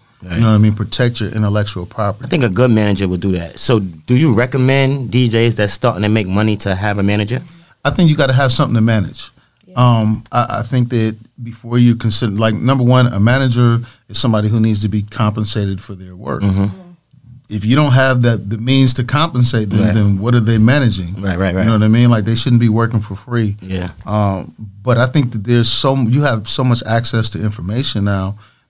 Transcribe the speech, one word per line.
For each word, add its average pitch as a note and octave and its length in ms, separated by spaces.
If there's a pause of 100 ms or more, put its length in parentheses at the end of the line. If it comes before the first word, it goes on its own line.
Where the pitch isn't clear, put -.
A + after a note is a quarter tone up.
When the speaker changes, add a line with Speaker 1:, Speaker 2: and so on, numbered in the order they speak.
(220)
Speaker 1:
Right. F2+ 140
Speaker 2:
You G#2+ 60
know A2+ 80
what A2 60
I - 20
mean? G#2+ 180
Protect B2 460
your G2+ 80
intellectual G#2 560
property. G#2 400
Speaker 1:
I - 40
think D3+ 140
a A#2 60
good B2 200
manager G#2 380
would F2+ 140
do F#2+ 100
that. E2+ 260
So A#2 220
do F#2 380
you D3 160
recommend C3+ 800
D B2 180
Js A2+ 260
that's G#2 160
starting G2 300
to G#2 80
make G#2+ 180
money G#2 300
to G2+ 180
have G2+ 220
a G2+ 60
manager? G#2 360 (460)
Speaker 2:
I C#3 60
think E3 180
you D3+ 80
gotta C3+ 160
have C3 180
something B2+ 240
to A2+ 60
manage. A2 480 (360)
Speaker 3:
Yeah. F3+ 120
Speaker 2:
Um, A2+ 560
I, A2+ 260
I A2 40
think A#2+ 260
that A2 260 (260)
before A#2 360
you A#2+ 180
consider, A2+ 380
like, A2 220
number C3 280
one, B2+ 240
a G2 140
manager A#2+ 580 (300)
is - 80
somebody G#2+ 320
who A2+ 100
needs A2 220
to G#2+ 80
be G#2 140
compensated G#2 760
for - 160
their F#2 220
work. C#2+ 260
Speaker 1:
Mm-hmm. G2+ 200
Speaker 3:
Mm-hmm. F#3+ 180 (720)
Speaker 2:
If G#2 140
you A#2 100
don't D3 180
have C3 300
that, A2+ 260
the A2 100
means C3 360
to B2+ 80
compensate B2 680
them, A2 140
Speaker 1:
Right. G#2+ 100
Speaker 2:
then G2+ 240
what A#2 160
are A#2+ 40
they A2+ 200
managing? G#2+ 600
Speaker 1:
Right, G2 200
right, F#2 160
right. F#2+ 60
Speaker 2:
You G#2+ 60
know A2+ 60
what G#2+ 100
I G#2+ 40
mean? A#2+ 240
Like, A2 140
they A2+ 100
shouldn't A#2+ 240
be A#2 100
working A#2 300
for G2+ 160
free. A2 460
Speaker 1:
Yeah. F#2 280 (160)
Speaker 2:
Um, G2+ 540
but A2 400
I B2 80
think B2+ 240
that G#2 140
there's A#2+ 260
so, C3+ 240
you C3 280
have A2+ 240
so - 160
much A#2+ 220
access A2+ 440
to F2 140
information G#2 640
now G2 320 (320)